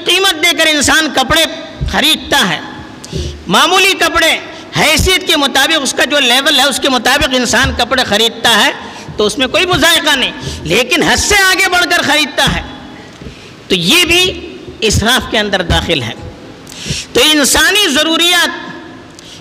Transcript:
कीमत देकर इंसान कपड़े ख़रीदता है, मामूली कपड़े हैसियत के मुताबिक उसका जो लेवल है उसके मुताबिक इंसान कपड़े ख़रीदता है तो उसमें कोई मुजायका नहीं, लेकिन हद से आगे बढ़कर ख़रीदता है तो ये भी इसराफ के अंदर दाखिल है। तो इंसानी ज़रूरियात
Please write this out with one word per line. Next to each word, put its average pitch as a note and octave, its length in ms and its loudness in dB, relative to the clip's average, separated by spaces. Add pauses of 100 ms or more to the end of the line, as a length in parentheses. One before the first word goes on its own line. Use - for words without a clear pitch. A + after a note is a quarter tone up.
कीमत F#4+ 340 2
देकर D#4+ 320 2
इंसान D4+ 440 2
कपड़े D4+ 320 2 (460)
ख़रीदता C#4 480 0
है, F3 220 -2 (880)
मामूली F4+ 460 4
कपड़े E4 340 2 (460)
हैसियत D#4 480 2
के E4+ 140 2
मुताबिक C#4 420 2
उसका C#4+ 260 -2
जो C#4+ 160 0
लेवल C4+ 340 2
है C#4 140 4
उसके C#4 200 -2
मुताबिक C4 460 0
इंसान B3 400 0
कपड़े B3+ 300 0
ख़रीदता A3+ 460 0
है A3+ 220 2 (440)
तो G#3+ 80 2
उसमें B3+ 240 0
कोई E4 180 2
मुजायका D#4 480 2
नहीं, G#3+ 180 -2 (320)
लेकिन B3 380 0
हद E4+ 160 2
से - 200 2
आगे F#4+ 300 4
बढ़कर F4 340 2
ख़रीदता D4+ 420 0
है F3 180 -2 (1040)
तो F#3+ 60 2
ये A#3 300 2
भी E4+ 160 2 (600)
इसराफ A3 480 2
के A#3+ 60 0
अंदर G3+ 280 0
दाखिल E3 380 0
है। A2 120 -8 (1000)
तो A#3 80 4
इंसानी D#4 680 4
ज़रूरियात D#4+ 720 0 (800)